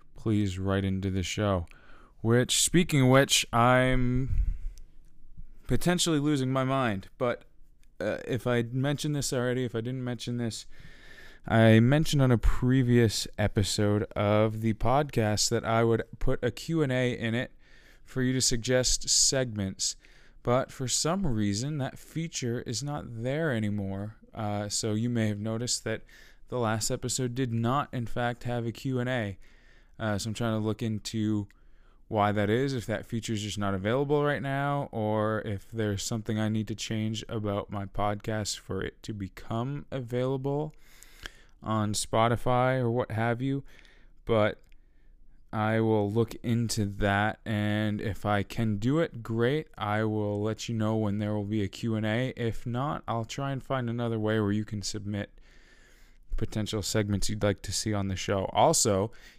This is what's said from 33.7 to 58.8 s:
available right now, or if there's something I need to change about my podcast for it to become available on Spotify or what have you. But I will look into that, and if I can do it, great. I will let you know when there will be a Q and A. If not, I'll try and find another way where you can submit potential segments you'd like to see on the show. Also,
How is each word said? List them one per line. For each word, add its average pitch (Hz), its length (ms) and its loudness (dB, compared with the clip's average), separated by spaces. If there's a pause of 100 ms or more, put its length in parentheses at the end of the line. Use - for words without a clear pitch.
available 139 480 2
right 147 180 0
now, 139 500 -2
or 107 540 0
if 101 260 -6
there's 104 300 0
something 110 380 -2
I 107 100 0
need 110 200 -2
to 113 60 -6
change 110 540 -4
about 104 420 -4
my 101 140 -6
podcast 104 720 -2
for - 240 -6
it - 220 -8
to 113 100 -8
become 113 800 -6
available 135 840 -2 (880)
on 107 320 0
Spotify 123 840 2
or 120 100 0
what 120 220 -2
have 117 320 -2
you. 135 200 -2 (640)
But 107 340 2 (920)
I 110 280 2
will 107 300 4
look 113 300 2
into 113 440 0
that, 101 600 0
and 104 560 -2
if 104 240 -4
I 104 160 2
can 107 360 -2
do 123 220 0
it, 123 220 -4
great. 117 460 0 (100)
I 107 260 0
will 107 380 0
let 107 260 -4
you 120 60 -4
know 110 220 0
when 107 240 0
there 104 160 -2
will 104 80 -2
be 104 180 -2
a 98 60 -2
Q 113 260 -4
and 110 140 0
A. 120 280 -2
If 113 300 -4
not, 127 420 -4
I'll 113 180 -4
try 139 260 -6
and 131 120 -6
find 131 240 -2
another 117 300 -2
way 107 220 2
where 101 120 2
you 107 140 0
can 104 160 -6
submit 101 480 -6 (1080)
potential 107 440 -2
segments 104 480 2
you'd 104 140 -2
like 101 180 2
to - 100 -8
see 107 220 -2
on 98 140 -2
the 95 80 -2
show. 98 360 -2
Also, 110 600 4 (280)